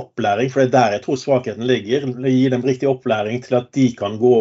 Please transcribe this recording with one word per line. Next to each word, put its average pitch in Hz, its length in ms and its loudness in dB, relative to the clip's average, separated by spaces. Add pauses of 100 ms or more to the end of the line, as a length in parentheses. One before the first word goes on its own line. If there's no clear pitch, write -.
opplæring, 113 480 -2
for 135 140 0
det 127 60 2
er 117 40 -4
der 107 220 4
jeg 104 100 -6
tror 135 160 -4
svakheten 120 480 -2
ligger, 123 380 0 (180)
gi 131 240 2
dem 123 160 -2
riktig 135 240 -2
opplæring 117 560 -2
til 123 140 0
at 127 80 -4 (100)
de 127 160 4
kan 104 240 -6
gå 123 140 4 (100)